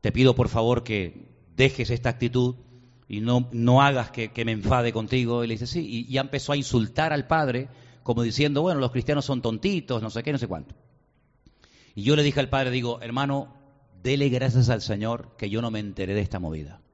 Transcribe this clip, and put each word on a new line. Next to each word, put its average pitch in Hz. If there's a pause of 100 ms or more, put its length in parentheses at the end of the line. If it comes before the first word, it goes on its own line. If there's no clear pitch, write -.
Te 107
pido, 127
por 123
favor, 117
que 101 (220)
dejes 127
esta 120
actitud 123 (520)
y 101
no, 123
no 123
hagas 135
que, 113
que 117
me 113
enfade 113
contigo". 120
Y 117
le 113
dice, 120
"Sí". 170
Y 117
ya 131
empezó 139
a 143
insultar 135
al 143
padre, 139 (340)
como 117
diciendo, 143
"Bueno, 170
los 127
cristianos 139
son 131
tontitos, 120
no 110
sé 110
qué, 147
no 139
sé 120
cuánto". 80 (1200)
Y 101
yo 135
le 147
dije 147
al 127
padre, 135
digo, 120
Hermano, 139 (480)
dele 139
gracias 123
al 110
Señor 110
que 104
yo 107
no 117
me 110
enteré 98
de 104
esta 92
movida. 78 (140)